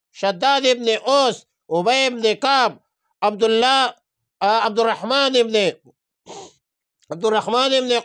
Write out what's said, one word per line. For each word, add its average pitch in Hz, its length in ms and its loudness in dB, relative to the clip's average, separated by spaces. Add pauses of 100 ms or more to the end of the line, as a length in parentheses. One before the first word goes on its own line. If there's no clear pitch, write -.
(140)
شداد 262 520 0
ابن 240 200 0 (200)
اوس، 262 400 0 (240)
ابی 226 360 0
ابن 226 300 -2
کعب، 262 380 2 (480)
عبداللہ، 226 680 2 (520)
آ، 220 260 0
عبدالرحمن 226 720 -2
ابن، 226 200 2 (1500)
عبدالرحمن 220 640 0
ابن 247 320 0